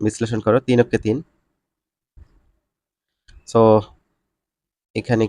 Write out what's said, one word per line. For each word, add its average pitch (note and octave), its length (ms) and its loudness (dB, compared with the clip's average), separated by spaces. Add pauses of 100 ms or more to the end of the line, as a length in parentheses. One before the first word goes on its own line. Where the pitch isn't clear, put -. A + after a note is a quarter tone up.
বিশ্লেষণ A2 420 -4
করো, A2 140 2
তিন B2 200 0
অক্ষে A#2 180 0
তিন। A2 180 -4 (2250)
So, A#2 140 0 (1400)
এখানে A2+ 320 -2